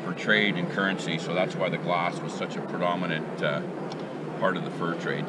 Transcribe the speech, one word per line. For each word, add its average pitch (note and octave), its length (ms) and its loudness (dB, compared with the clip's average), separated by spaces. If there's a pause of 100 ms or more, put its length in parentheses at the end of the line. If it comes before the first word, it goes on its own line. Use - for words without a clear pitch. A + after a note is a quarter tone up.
for F#2 100 -4
trade G#2+ 420 4
and F2 160 -2
currency. F#2 460 0
So E2+ 160 -2
that's F2+ 220 2
why F2+ 140 2
the E2+ 80 0
glass F2 440 0
was D#2+ 120 -6
such F2+ 220 -4
a E2+ 60 -4
predominant, F2 840 0
uh, D2 180 2 (760)
part F#2 180 4
of F2 60 0
the E2+ 80 -2
fur E2+ 240 0
trade. D2 340 -2